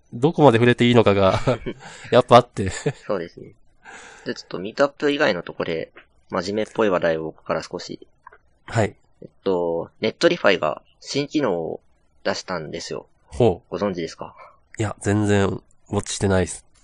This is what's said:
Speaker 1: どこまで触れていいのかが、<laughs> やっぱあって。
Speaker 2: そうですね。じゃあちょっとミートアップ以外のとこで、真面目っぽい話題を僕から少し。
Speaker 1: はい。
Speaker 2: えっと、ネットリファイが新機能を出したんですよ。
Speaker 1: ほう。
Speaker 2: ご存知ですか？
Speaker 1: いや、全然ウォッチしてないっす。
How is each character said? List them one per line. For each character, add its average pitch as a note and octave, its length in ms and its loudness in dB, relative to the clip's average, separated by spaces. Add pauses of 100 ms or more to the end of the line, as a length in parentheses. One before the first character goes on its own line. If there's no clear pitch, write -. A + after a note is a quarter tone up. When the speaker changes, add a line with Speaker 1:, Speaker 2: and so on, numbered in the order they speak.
(140)
Speaker 1:
ど B2+ 180 0
こ D#3+ 120 2
ま C3+ 100 10
で A2+ 40 4
触 A#2+ 100 6
れ A#2+ 80 4
て A#2+ 120 2
い A#2+ 40 4
い A#2+ 40 4
の A2+ 80 6
か G2+ 100 6
が、 G2 260 4 (360)
<laughs> - 360 -20
や A#2+ 100 6
っ - 20 2
ぱ A#2 140 8
あ - 20 12
っ - 80 0
て。 F#2+ 220 -6 (360)
Speaker 2:
そ G#2 100 -6
う F#2 40 -4
で E2+ 80 -10
す - 140 -20
ね。 - 120 -20 (720)
じ B2+ 80 -8
ゃ - 20 -6
あ - 20 -8
ち - 80 -18
ょ - 20 -20
っ - 20 -20
と - 120 -10
ミ G2 120 -10
ー - 20 -18
ト C#3 120 2
ア - 20 -2
ッ C#3 40 -4
プ D3 200 -2
以 C#3+ 60 -2
外 C#3+ 160 0
の F2 100 -6
と E2 100 -14
こ - 120 -6
で、 D#2+ 260 -6 (380)
真 G2 240 -6
面 - 20 -4
目 G#2+ 80 -2
っ - 100 -4
ぽ A2+ 120 0
い G#2 40 2
話 F2 120 2
題 E2 160 0
を D#2+ 60 -6
僕 D#2 200 -12
か E2+ 100 -6
ら D#2+ 80 -4
少 - 160 -12
し。 - 300 -14 (580)
Speaker 1:
は - 200 -2
い。 G2+ 100 -8 (260)
Speaker 2:
え - 40 -20
っ - 40 -20 (140)
と、 F2 560 -4
ネ A2 100 -2
ッ - 40 -8
ト - 160 0
リ F3 80 -2
フ - 100 0
ァ G2 60 4
イ E2 60 -2
が D#2+ 220 -4 (200)
新 C#3+ 260 -6
機 D3+ 140 -2
能 G2 180 0
を E2 220 -8 (420)
出 G2 120 -2
し - 80 -14
た F2+ 140 -8
ん D#2 140 -10
で E2+ 80 -10
す - 140 -12
よ。 A#1+ 120 -12 (220)
Speaker 1:
ほ G#2+ 400 0
う。 - 20 -20
Speaker 2:
ご F2 80 -8
存 G2 160 -2
知 F2 60 -8
で D#2+ 80 -6
す - 80 -14
か？ D#2+ 180 -16 (440)
Speaker 1:
い - 40 -6
や、 G#2 200 -6
全 G#2 260 0
然 G2+ 220 2
ウ - 120 -8 (280)
ォ G2+ 80 -2
ッ G2+ 60 -2
チ - 120 -10
し - 40 -10
て G3+ 100 0
な F#3+ 100 4
い F2+ 60 2
っ - 20 -12
す。 - 180 -14 (180)